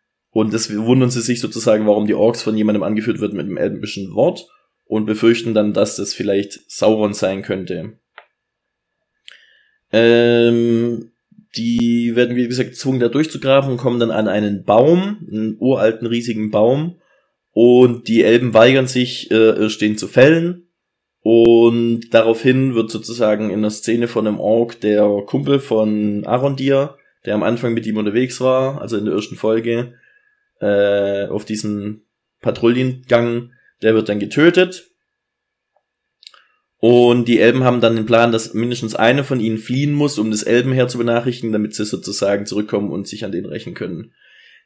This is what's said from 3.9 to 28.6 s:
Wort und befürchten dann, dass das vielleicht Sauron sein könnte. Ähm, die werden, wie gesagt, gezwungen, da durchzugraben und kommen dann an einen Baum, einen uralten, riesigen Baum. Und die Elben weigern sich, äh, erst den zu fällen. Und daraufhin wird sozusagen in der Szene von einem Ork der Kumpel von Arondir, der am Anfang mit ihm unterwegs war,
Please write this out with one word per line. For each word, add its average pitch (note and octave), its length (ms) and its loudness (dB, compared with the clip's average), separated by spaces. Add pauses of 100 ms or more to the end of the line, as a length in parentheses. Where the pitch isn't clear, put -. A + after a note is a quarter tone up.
Wort C#3+ 340 -2 (380)
und G#2+ 200 -4
befürchten A2+ 480 0
dann, G#2 200 0
dass G#2 240 -2
das G2+ 160 -8
vielleicht G2+ 540 -4
Sauron G#2+ 460 0
sein G2 280 -4
könnte. F#2 580 -10 (1900)
Ähm, A#2 1160 2 (440)
die A#2 600 0
werden, B2 220 2
wie B2 100 0
gesagt, B2 240 -4
gezwungen, C3 300 -4
da A#2+ 80 2
durchzugraben C#3 640 0
und B2 60 -4
kommen A#2+ 220 -2
dann A2+ 120 0
an G#2+ 180 -2
einen G#2 340 -2
Baum, F3 680 2
einen A2 300 -6
uralten, A2+ 480 0
riesigen A2+ 420 -4
Baum. C3 500 0 (520)
Und B2 560 6
die A2 160 2
Elben A#2 300 2
weigern B2+ 340 6
sich, B2+ 440 -4
äh, A2 300 4
erst G#2+ 200 -2
den G#2+ 160 0
zu F#2 100 -8
fällen. E3 600 2 (560)
Und A#2 880 4
daraufhin B2+ 600 2
wird A2+ 160 -2
sozusagen G#2+ 600 -4
in G#2+ 100 -4
der G#2+ 80 0
Szene A2+ 380 -2
von A2 180 -4
einem G#2 140 -4
Ork A2+ 400 -2
der G#2 260 2 (220)
Kumpel C#3 320 0
von G#2+ 680 -2
Arondir, C3+ 720 -2 (280)
der G2+ 100 -4
am G2+ 80 0
Anfang A#2 300 -2
mit A2 120 -4
ihm G#2+ 120 -4
unterwegs A2+ 440 -2
war, C3 400 -2